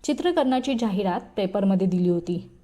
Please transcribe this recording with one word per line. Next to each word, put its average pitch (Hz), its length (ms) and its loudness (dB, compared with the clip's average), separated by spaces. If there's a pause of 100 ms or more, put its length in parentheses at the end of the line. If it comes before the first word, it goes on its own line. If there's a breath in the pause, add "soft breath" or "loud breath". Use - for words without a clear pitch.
चित्रीकरणाची 269 680 0
जाहिरात 202 480 0 (160)
पेपरमध्ये 196 500 2
दिली 180 220 2
होती. 170 420 -2 (120)